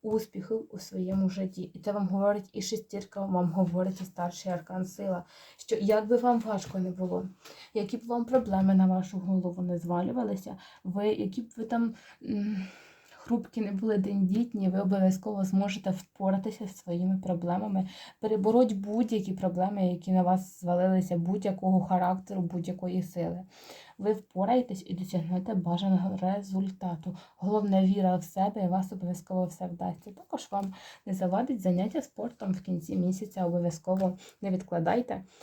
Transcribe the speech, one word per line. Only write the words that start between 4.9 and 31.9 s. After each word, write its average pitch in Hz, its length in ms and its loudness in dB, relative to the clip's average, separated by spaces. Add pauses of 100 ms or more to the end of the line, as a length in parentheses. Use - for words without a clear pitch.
що - 200 -4
як 214 300 2
би 233 100 4
вам 240 240 4
важко 208 380 -4
не 185 120 -2
було, 180 340 -4 (500)
які 208 220 -2
б 233 100 -10
вам 240 180 0
проблеми 196 500 4
на 185 120 8
вашу 185 320 0
голову 180 440 -2
не 175 160 -2
звалювалися, 190 800 -4 (280)
ви, 202 240 -2
які 208 340 -2
б 226 140 -12
ви 226 80 -6
там, 233 300 0 (280)
м, 208 340 -2 (640)
хрупкі 233 380 -4
не 202 120 -2
були, 208 260 0
тендітні, 202 720 2
ви 185 120 2
обов'язково 190 640 2
зможете 190 460 0
впоратися 196 760 -2
зі 190 60 -10
своїми 180 460 0
проблемами, 185 720 -2 (320)
перебороть 220 520 4
будь-які 208 600 0
проблеми, 185 560 0
які 180 240 -2
на 185 100 6
вас 185 380 0
звалилися, 180 580 2
будь-якого 190 600 2
характеру, 185 600 0
будь-якої 180 600 -2
сили. 170 380 -4 (580)
Ви 208 140 0
впораєтесь 208 720 0
і 185 80 -4
досягнете 185 600 -2
бажаного 185 680 2
результату. 190 920 -4 (200)
Головне, 196 500 4
віра 185 300 4
в - 80 -2
себе, 196 400 -2
і 180 40 2
вас 185 240 0
обов'язково 185 540 -4
все 180 200 -8
вдасться. 175 440 -8
Також - 400 -10
вам 196 240 -4 (320)
не 196 80 -2
завадить 196 460 0
заняття 185 420 2